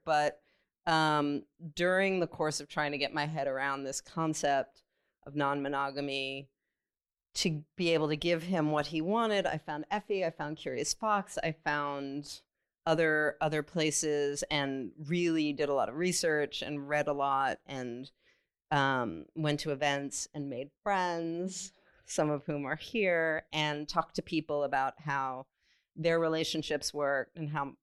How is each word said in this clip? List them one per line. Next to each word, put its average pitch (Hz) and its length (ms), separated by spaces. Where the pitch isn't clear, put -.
But, 151 360
um, 151 580
during 185 460
the 170 60
course 156 340
of 147 80
trying 147 240
to 143 60
get 139 160
my 147 100
head 151 220
around 139 380
this 135 180
concept 151 800
of 139 80
non-monogamy, 139 1160
to 156 280
be 170 180
able 156 140
to 151 80
give 165 280
him 170 260
what 151 160
he 160 140
wanted, 208 460
I - 120
found 151 320
Effie, 196 340
I 165 60
found 156 260
Curious 131 380
Fox, 208 480
I 160 100
found 143 880
other, 156 540
other 151 220
places, 147 880
and 135 420
really 160 460
did 143 160
a 143 60
lot 127 140
of 123 80
research 160 640
and 143 260
read 147 200
a 147 40
lot 135 540
and, 127 440
um, 127 640
went 151 260
to 156 120
events 139 640
and 143 140
made 131 220
friends, 175 920
some 151 240
of 147 140
whom 147 220
are 143 100
here, 165 760
and 151 360
talked - 280
to 185 60
people 147 400
about 135 380
how 135 460
their 165 240
relationships 160 720
worked 139 440
and 156 140
how 143 220